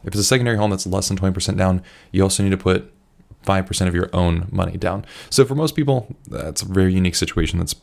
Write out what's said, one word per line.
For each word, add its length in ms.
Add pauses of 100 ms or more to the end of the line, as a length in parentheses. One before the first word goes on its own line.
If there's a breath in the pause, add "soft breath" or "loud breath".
If 60
it's 80
a 80
secondary 320
home 140
that's 180
less 180
than 100
twenty 160
percent 240
down, 280 (260 loud breath)
you 140
also 180
need 80
to 60
put 360 (500)
five 220
percent 220
of 80
your 180
own 380
money 260
down. 300 (240 loud breath)
So 140
for 100
most 220
people, 400 (100)
that's 360
a 40
very 260
unique 220
situation 460
that's 220